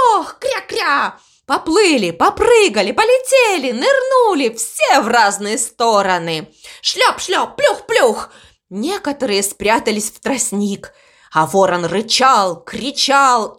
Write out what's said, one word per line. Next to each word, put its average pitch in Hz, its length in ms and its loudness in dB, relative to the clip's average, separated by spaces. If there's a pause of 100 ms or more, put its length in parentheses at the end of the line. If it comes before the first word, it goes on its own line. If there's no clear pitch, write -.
(140)
ох, 339 240 -4
кря-кря! 339 800 -4 (280)
Поплыли, 311 640 2
попрыгали, 370 840 2
полетели, 440 800 2
нырнули, 440 840 2
все - 460 0
в 214 80 -4
разные 208 500 0
стороны. 185 960 -2 (300)
Шлеп-шлеп, 359 760 -2
плюх-плюх! 440 760 0 (400)
Некоторые 269 720 -4
спрятались 208 680 -2
в - 100 -20
тростник, 202 720 -4 (400)
а 156 140 0
ворон 175 400 0
рычал, 196 760 0
кричал 262 960 -2